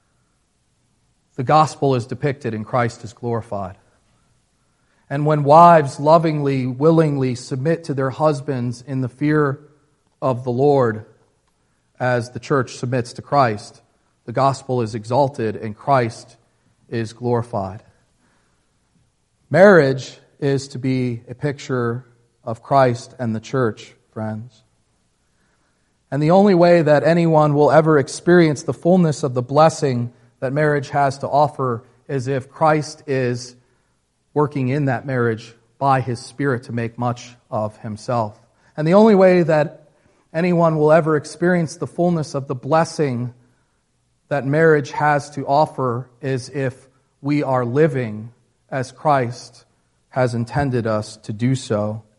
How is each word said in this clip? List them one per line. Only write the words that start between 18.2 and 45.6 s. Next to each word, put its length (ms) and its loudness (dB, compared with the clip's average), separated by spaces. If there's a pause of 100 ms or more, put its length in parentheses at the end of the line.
Marriage 680 4 (220)
is 280 -2
to 100 -16
be 500 -4
a 60 -16
picture 720 -6 (380)
of 180 -10
Christ 560 0
and 180 -4
the 40 -6
church, 540 -4 (180)
friends. 520 -12 (1500)
And 100 -2
the 80 2
only 240 6
way 300 6
that 200 4
anyone 520 2
will 160 4
ever 260 4
experience 680 2
the 100 -6
fullness 500 0
of 100 -4
the 80 -2
blessing 720 0 (280)
that 120 -6
marriage 360 -2
has 300 0
to 80 -8
offer 560 -2 (240)
is 200 -6
if 220 -6
Christ 580 -2
is 480 -4 (800)
working 340 -2
in 160 -2
that 220 -4
marriage 460 -4 (240)
by 240 0
his 220 -8
Spirit 420 -6
to 60 -14
make 280 -8
much 320 -6 (180)
of 280 -6
himself. 600 -8 (380)
And 100 -2
the 60 2
only 220 8
way 260 6
that 480 -2 (440)
anyone 440 2
will 140 4
ever 260 4
experience 600 -2
the 100 -8
fullness 480 -2
of 120 -6
the 60 -6
blessing 800 -2 (960)
that 160 -4
marriage 460 2
has 400 -2
to 140 -10
offer 640 -2 (120)